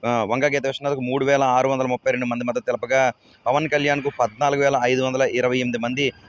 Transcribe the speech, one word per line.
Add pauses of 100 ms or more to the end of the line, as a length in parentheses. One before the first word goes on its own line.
ఆ,
వంగ
గీత
విశ్వనాథ్కు
మూడు
వేల
ఆరు
వందల
ముప్పై
రెండు
మంది
మద్దతు
తెలపగా (340)
పవన్
కళ్యాణ్కు
పద్నాలుగు
వేల
ఐదు
వందల
ఇరవై
ఎనిమిది
మంది (160)